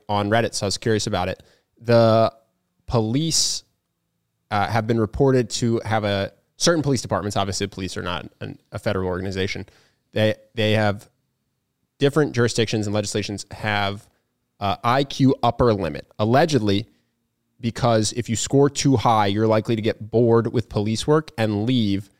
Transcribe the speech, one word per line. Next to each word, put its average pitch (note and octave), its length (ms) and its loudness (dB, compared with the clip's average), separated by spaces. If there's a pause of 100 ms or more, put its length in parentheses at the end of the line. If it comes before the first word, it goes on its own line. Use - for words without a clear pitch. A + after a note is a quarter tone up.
on G2+ 220 0
Reddit, A2+ 240 2
so - 120 -4
I - 20 -2
was F#2 100 -4
curious A2 300 0
about F#2+ 200 -2
it. - 140 -8 (380)
The A2+ 520 4 (540)
police, B2+ 760 -2 (880)
uh, G2+ 160 0
have A2 180 -2
been A2+ 140 0
reported B2+ 500 2
to A#2 340 -2
have A2 200 -2
a, G2+ 280 -2 (240)
certain E3+ 260 2
police C3+ 200 0
departments, G2+ 340 -4
obviously G2 300 -2
police F#2+ 300 -8
are G2+ 60 -8
not F2+ 240 -6 (140)
an, G#2 180 -12 (120)
a - 80 -12
federal F#2+ 300 -4
organization, F#2 580 -4 (460)
they, G#2+ 240 0 (180)
they G#2+ 180 0
have, G#2 360 0 (880)
different C#3 340 2
jurisdictions A2+ 540 0
and G2+ 80 -4
legislations G#2 560 -4
have, G#2 560 -4 (540)
uh, G2+ 240 -2
I B2+ 200 2
Q C3+ 380 2
upper A#2+ 320 2
limit, D#2+ 320 -6 (120)
allegedly, A2+ 680 2 (720)
because A2+ 520 0
if A#2+ 160 -6
you A2+ 80 -2
score C#3 340 2
too C#3 260 2
high, A2 300 2
you're G#2 220 0
likely A2 260 2
to A2 80 -4
get G#2+ 300 -4
bored A#2 400 4
with A#2+ 160 -2
police G#2+ 400 -2
work D#3 280 0
and G#2+ 300 0
leave G#2 420 0 (120)